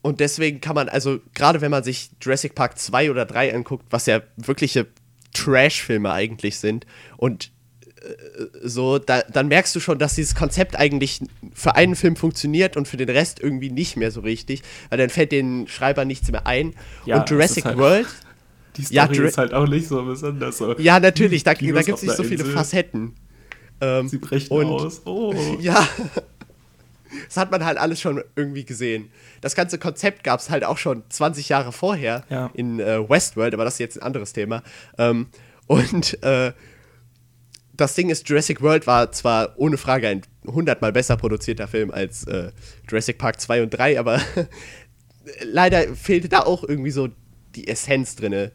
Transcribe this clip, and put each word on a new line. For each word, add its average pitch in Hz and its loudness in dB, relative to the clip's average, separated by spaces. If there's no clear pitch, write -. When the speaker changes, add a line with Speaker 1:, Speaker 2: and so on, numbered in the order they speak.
Speaker 1:
Und 143 -2
deswegen 147 0
kann 156 -4
man, 143 0
also 135 -2
gerade 156 6
wenn 143 -2
man 139 0
sich 127 -8
Jurassic 135 -2
Park 127 -2
zwei 143 0
oder 123 -2
drei 117 0
anguckt, 120 -6
was 117 0
ja 110 2
wirkliche 131 0
Trash-Filme 127 2
eigentlich 104 -4
sind 110 -4
und, 117 -2
äh, - -14
so, 127 0
da, 127 2
dann 139 2
merkst 165 2
du 170 -4
schon, 151 0
dass 147 0
dieses 151 -2
Konzept - 0
eigentlich 139 0
für - 0
einen 180 6
Film 165 2
funktioniert 165 0
und 139 -4
für - -12
den 123 -2
Rest 139 0
irgendwie 135 -4
nicht 135 -4
mehr 113 0
so 110 -10
richtig, 113 -6
weil 120 -2
dann 127 4
fällt 160 2
den 127 0
Schreibern 135 0
nichts 131 -2
mehr 107 -4
ein. 139 0
Speaker 2:
Ja, 113 2
Speaker 1:
Und 107 -2
Jurassic 151 4
Speaker 2:
es - -2
ist 151 -4
halt 131 -2
Speaker 1:
World 180 6
Speaker 2:
<laughs> - -20
die 139 -6
Story 135 0
Speaker 1:
Ja, 143 6
Jura- 143 4
Speaker 2:
ist - -2
halt 127 2
auch 143 4
nicht 160 0
so 135 -2
besonders 131 -6
so. 113 -2
Speaker 1:
Ja, 170 8
natürlich, 180 4
da, 151 4
Speaker 2:
Dinos 156 0
Speaker 1:
da 160 4
gibt's 196 0
Speaker 2:
auf 190 -6
Speaker 1:
nicht 190 0
so 190 -2
Speaker 2:
einer - -2
Speaker 1:
viele 170 -2
Speaker 2:
Insel. 139 -2
Speaker 1:
Facetten. 143 -2
Ähm, 131 0
Speaker 2:
Sie 135 -6
brechen 139 -4
Speaker 1:
und 147 2
Speaker 2:
aus. 156 -4
Oh. 202 -4
Speaker 1:
<laughs> 151 -4
Ja. 175 4
Das - -10
hat 190 0
man 185 0
halt 160 0
alles 160 -2
schon 143 -4
irgendwie 143 -4
gesehen. 113 -6
Das - -4
ganze 175 -2
Konzept 196 -4
gab's - -2
halt 147 0
auch 139 -2
schon 123 -4
zwanzig 147 -4
Jahre 135 0
vorher 139 -2
Speaker 2:
Ja. 127 -4
Speaker 1:
in, 120 -4
äh, 110 -2
Westworld, 120 2
aber 110 -2
das 123 -2
ist - -12
jetzt 117 -8
ein - -16
anderes 120 -8
Thema. 113 -6
Ähm, 120 2
und, 139 2
äh, 127 0
das 139 0
Ding 180 0
ist, - -4
Jurassic 151 0
World 147 4
war 120 4
zwar 113 0
ohne 147 2
Frage 127 0
ein 95 -2
hundertmal 131 0
besser 123 2
produzierter 110 -4
Film 110 -2
als, - -6
äh, 92 -6
Jurassic 113 -2
Park 117 -2
zwei 120 0
und 110 -2
drei, 131 2
aber 120 0
<laughs> - -12
leider 165 2
fehlte 175 0
da 359 4
auch 180 0
irgendwie 143 -4
so 131 -2
die - -14
Essenz 135 -2
drinne. 101 -2